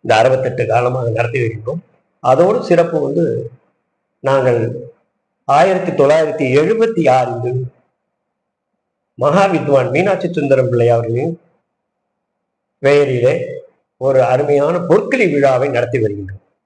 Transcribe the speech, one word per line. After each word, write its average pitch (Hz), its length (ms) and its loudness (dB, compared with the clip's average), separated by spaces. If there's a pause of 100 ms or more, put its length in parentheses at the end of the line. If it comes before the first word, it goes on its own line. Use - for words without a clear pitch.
இந்த 113 140 2
அறுபத்தெட்டு 127 500 0
காலமாக 123 440 -2
நடத்தி 117 300 -4
வருகின்றோம். 113 380 -6 (420)
அதோடு 170 440 2
சிறப்பு 170 360 0
வந்து, 139 500 -4 (720)
நாங்கள் 127 720 -2 (540)
ஆயிரத்தி 180 460 2
தொள்ளாயிரத்தி 143 680 2
எழுபத்தி 196 520 0
ஆறில் 123 540 -2 (1500)
மகா 156 320 2
வித்வான் 139 440 0
மீனாட்சி 180 420 -2
சுந்தரம் 135 360 0
பிள்ளை 117 200 2
அவர்களின் 120 520 -2 (1400)
பெயரிலே 135 680 2 (500)
ஒரு 131 260 2
அருமையான 147 560 0
பொற்கிளி 202 520 0
விழாவை 139 380 2
நடத்தி 120 300 -2
வருகின்றோம். 101 680 -8